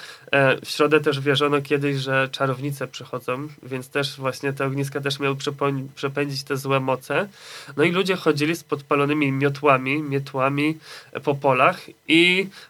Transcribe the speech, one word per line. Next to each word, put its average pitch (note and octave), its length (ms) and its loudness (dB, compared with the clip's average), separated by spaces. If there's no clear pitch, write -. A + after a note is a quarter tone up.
E, C3+ 340 4
w - 40 -14
środę D3+ 300 4
też D3 200 0
wierzono C#3+ 420 2
kiedyś, C#3+ 360 0
że C3+ 340 0
czarownice C3+ 560 -4
przychodzą, B2+ 600 -8
więc B2+ 260 -10
też C#3 280 -4
właśnie C3+ 360 -4
te C#3 120 -4
ogniska C#3 360 -4
też C#3 180 -4
miały C#3 160 0
przepo-, C#3 600 -4
przepędzić C#3 480 -4
te C#3+ 140 -4
złe C3+ 220 0
moce. C3 480 -2
No C#3+ 60 4
i F3 80 4
ludzie F#3 240 0
chodzili D3+ 400 0
z E3+ 80 -12
podpalonymi C#3+ 680 0
miotłami, C#3 720 2
miotłami, C#3 760 -2
e, - 80 -6
po C#3+ 160 0
polach C#3 440 2
i F3+ 400 4